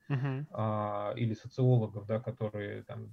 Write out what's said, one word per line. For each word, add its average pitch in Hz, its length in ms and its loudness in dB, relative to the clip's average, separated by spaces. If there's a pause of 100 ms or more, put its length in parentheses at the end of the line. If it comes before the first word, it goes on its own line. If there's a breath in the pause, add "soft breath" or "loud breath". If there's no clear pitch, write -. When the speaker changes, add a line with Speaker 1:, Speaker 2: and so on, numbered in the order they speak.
Speaker 1:
Мгм. 139 420 -2
Speaker 2:
а, 104 640 -2
или 113 180 0
социологов, 110 720 4
да, 110 140 0
которые 104 640 -4
там 107 280 -10